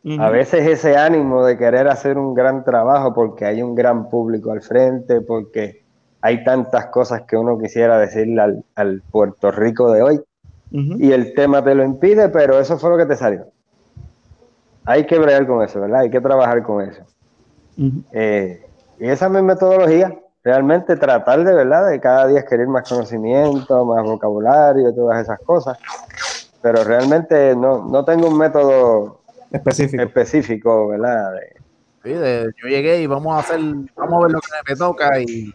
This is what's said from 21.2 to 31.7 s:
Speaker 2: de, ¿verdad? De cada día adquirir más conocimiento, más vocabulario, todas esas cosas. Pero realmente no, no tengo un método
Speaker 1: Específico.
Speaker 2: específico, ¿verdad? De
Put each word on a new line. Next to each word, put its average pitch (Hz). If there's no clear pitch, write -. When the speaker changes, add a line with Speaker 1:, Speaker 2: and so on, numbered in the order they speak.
Speaker 2:
de, 190
¿verdad? 165
De 147
cada 131
día 143
adquirir 127
más 131
conocimiento, 123
más 113
vocabulario, 117
todas 117
esas 107
cosas. 156
Pero 113
realmente 139
no, 127
no 135
tengo 165
un 151
método 131
Speaker 1:
Específico. 139
Speaker 2:
específico, 117
¿verdad? 104
De -